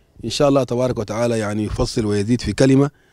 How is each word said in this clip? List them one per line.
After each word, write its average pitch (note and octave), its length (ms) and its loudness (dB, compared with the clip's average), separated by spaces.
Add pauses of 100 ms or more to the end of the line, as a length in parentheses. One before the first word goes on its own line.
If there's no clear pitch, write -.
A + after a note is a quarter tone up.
(240)
إن A2+ 60 -8
شاء D3 180 2
الله C#3 160 4
تبارك B2 340 -2
وتعالى A2+ 400 -2
يعني G#2+ 260 -4
يفصل A#2 420 -2
ويزيد G#2 340 0
في G#2 120 -4
كلمة، C3+ 380 4 (220)